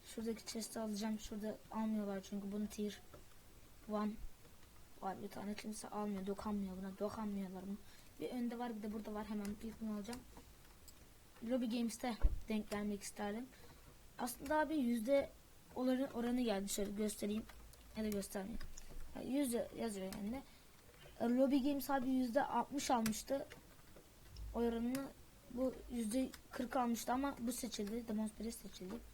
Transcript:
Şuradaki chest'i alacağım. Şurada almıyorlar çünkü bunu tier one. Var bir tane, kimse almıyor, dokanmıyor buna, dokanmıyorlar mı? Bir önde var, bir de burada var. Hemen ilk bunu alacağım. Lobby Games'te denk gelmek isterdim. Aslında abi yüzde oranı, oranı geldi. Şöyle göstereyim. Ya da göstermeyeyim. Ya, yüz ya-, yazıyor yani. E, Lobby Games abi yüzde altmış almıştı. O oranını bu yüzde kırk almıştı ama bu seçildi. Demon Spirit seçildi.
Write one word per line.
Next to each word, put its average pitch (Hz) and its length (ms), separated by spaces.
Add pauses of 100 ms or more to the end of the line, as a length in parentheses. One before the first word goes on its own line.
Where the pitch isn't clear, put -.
Şuradaki 226 420
chest'i 226 340
alacağım. 214 380
Şurada 208 380 (140)
almıyorlar 214 520
çünkü 202 300
bunu 208 160
tier 208 320 (880)
one. 214 240 (880)
Var 190 200
bir 202 60
tane, 208 260
kimse 214 340
almıyor, 208 380
dokanmıyor 202 500
buna, 190 220
dokanmıyorlar 202 640
mı? 196 140 (440)
Bir - 100
önde 240 280
var, 240 180
bir 208 60
de 214 100
burada 214 220
var. 214 120
Hemen 208 360
ilk 214 180
bunu 214 160
alacağım. 226 240 (1200)
Lobby 247 220
Games'te 233 480 (340)
denk 214 220
gelmek 208 320
isterdim. 214 440 (720)
Aslında 277 400
abi 311 180
yüzde 240 540 (440)
oranı, 254 400
oranı 240 260
geldi. 202 280
Şöyle 202 220
göstereyim. 214 520 (540)
Ya 220 80
da 214 40
göstermeyeyim. 202 520 (560)
Ya, - 60
yüz 262 300
ya-, 226 240
yazıyor 202 380
yani. 220 280 (800)
E, - 40
Lobby 254 320
Games 277 340
abi 269 200
yüzde 254 340
altmış 247 460
almıştı. 233 560 (1080)
O 226 40
oranını 240 500 (420)
bu 247 240 (160)
yüzde 240 400 (200)
kırk 247 260
almıştı 240 360
ama 269 260
bu 240 140
seçildi. 226 560
Demon 220 180
Spirit 220 280
seçildi. 196 400 (200)